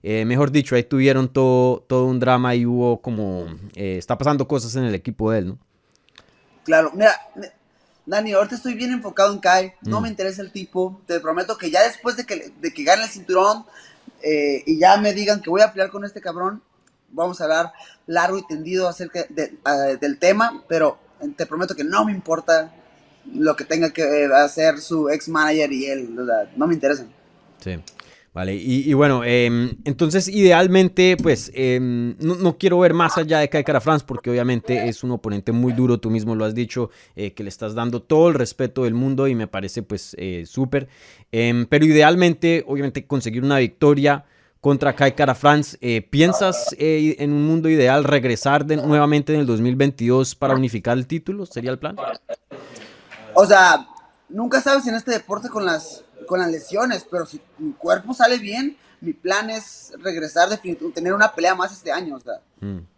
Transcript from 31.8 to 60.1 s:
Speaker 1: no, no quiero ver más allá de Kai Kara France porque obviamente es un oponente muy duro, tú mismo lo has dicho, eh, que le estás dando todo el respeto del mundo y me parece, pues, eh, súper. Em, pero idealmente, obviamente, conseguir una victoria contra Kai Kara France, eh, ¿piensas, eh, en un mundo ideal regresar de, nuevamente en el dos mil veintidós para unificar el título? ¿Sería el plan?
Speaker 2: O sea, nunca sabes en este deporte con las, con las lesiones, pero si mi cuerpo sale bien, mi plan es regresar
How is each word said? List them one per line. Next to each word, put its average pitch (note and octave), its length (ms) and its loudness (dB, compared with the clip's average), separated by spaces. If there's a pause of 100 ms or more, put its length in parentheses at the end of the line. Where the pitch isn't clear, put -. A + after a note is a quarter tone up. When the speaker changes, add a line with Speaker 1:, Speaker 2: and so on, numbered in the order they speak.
Speaker 1:
no, E3 160 -2
no F3 220 0
quiero F3+ 220 2
ver E3+ 140 6
más E3+ 240 2
allá D#3 220 0
de D3 100 2
Kai D3 160 -2
Kara C#3 160 0
France D#3 260 0
porque B2 220 -8
obviamente A#2+ 580 -2
es A2+ 160 -8
un B2 80 -4
oponente G#2 400 -6
muy A#2+ 220 0
duro, B2 260 2
tú A2+ 100 -6
mismo A2+ 240 -2
lo A2 120 -2
has A2 100 -4
dicho, A#2+ 360 -6 (260)
eh, G2 160 -8
que G#2+ 100 -14
le G2+ 60 -10
estás G#2+ 260 -10
dando A#2 260 -6
todo D#3+ 280 4
el D3+ 60 2
respeto B2+ 500 -4
del A#2 80 -2
mundo C3+ 340 0
y B2+ 80 0
me A2+ 120 -4
parece, G2 360 -8
pues, - 340 -10
eh, F2+ 300 -8
súper. C3+ 400 -4 (460)
Em, A#2+ 320 0
pero D3 180 4
idealmente, E3 840 4
obviamente, C#3 380 -4
conseguir B2 380 -4
una C#3 140 2
victoria C#3+ 640 2 (380)
contra C#3 340 2
Kai C#3 180 4
Kara C#3 220 2
France, D3 460 2
eh, A#2 200 0
¿piensas, F3+ 760 0
eh, D#3 420 0
en D3 140 -2
un D3 120 2
mundo D#3+ 220 2
ideal C#3+ 380 4
regresar C#3 600 0
de, D3+ 120 -2
nuevamente D3 560 2
en D3+ 80 2
el C#3 40 2
dos A#2 140 0
mil B2 160 0
veintidós C3 600 0
para C3+ 200 0
unificar A#2+ 420 -2
el B2+ 80 -4
título? F3 400 -8
¿Sería B2+ 260 -10
el B2+ 80 -8
plan? F3 180 -10 (1400)
Speaker 2:
O G3 120 8
sea, F#3 440 6 (400)
nunca A#3+ 320 -2
sabes C#4 260 0
en A3+ 80 -4
este A#3 160 -6
deporte G#3 380 -6
con G#3 160 -6
las, D#3+ 400 -6 (220)
con F#3 120 -2
las E3+ 120 -2
lesiones, G3 580 -4
pero F3 160 -6
si - 160 -18 (160)
mi D4+ 160 -8
cuerpo F#3+ 400 -2
sale B3 240 2
bien, A#3 400 -6 (240)
mi E3 100 -8
plan G3+ 380 -4
es - 500 -14
regresar E3 480 0